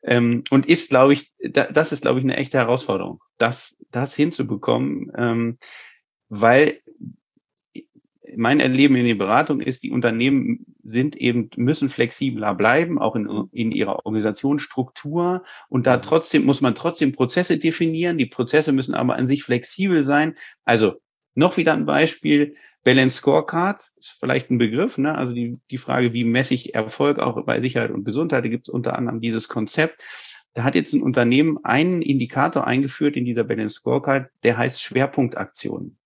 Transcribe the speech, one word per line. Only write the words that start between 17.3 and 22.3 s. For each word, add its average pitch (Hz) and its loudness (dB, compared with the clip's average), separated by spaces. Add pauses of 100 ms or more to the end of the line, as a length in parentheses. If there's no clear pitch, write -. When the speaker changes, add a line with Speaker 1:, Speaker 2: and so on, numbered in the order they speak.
Speaker 1:
definieren. 165 0
Die 131 2
Prozesse 147 0
müssen 131 0
aber 127 0
an 127 -2
sich 143 0
flexibel 160 0
sein. 147 2 (280)
Also 110 4 (400)
noch 165 4
wieder 160 2
ein 156 0
Beispiel. 147 2 (280)